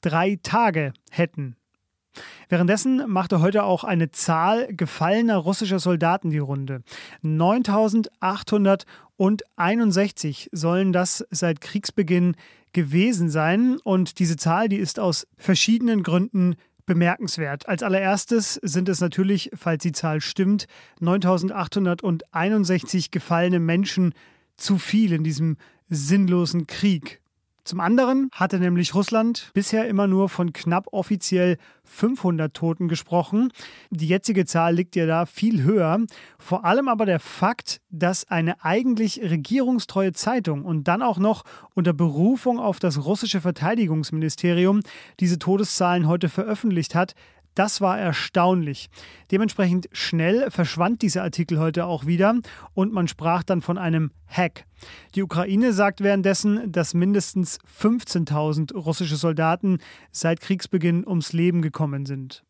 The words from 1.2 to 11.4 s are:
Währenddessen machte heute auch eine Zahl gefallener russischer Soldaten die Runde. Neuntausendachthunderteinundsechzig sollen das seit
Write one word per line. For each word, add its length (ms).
Währenddessen 580
machte 320
heute 260
auch 180
eine 260
Zahl 640
gefallener 640
russischer 400
Soldaten 540
die 80
Runde. 420
Neuntausendachthunderteinundsechzig 3250
sollen 400
das 380
seit 320